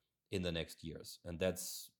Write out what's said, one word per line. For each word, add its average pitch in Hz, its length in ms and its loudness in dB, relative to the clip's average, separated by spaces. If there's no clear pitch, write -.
in 98 120 2
the 87 80 4
next 82 320 -2
years. 80 420 -6
And 87 140 -4
that's - 600 2